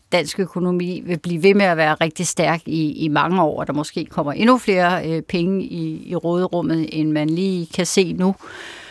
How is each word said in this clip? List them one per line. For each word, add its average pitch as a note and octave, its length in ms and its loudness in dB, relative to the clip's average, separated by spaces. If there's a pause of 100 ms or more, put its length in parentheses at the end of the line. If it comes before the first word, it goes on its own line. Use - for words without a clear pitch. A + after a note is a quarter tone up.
(120)
dansk E3 280 0
økonomi F3+ 680 -2
vil E3+ 140 -4
blive F3 240 -2
ved G3 100 6
med G3+ 120 4
at F3 120 2
være D#3 160 4
rigtig E3 340 -2
stærk D#3+ 380 0
i, D#3 260 0
i D#3 160 -2
mange D#3 340 2
år, D3+ 180 2
og D3+ 80 -6
der C#3+ 60 -4
måske D3+ 320 -4
kommer D3 260 -4
endnu A3+ 260 4
flere, F3+ 520 2
øh, D#3+ 120 -2
penge F#3 420 0
i, D#3+ 460 -8
i F3 60 -4
råderummet, E3+ 760 0
end D#3 200 0
man D3+ 180 0
lige F3+ 440 0
kan F3 120 0
se F3 280 0
nu. F#3 220 2 (560)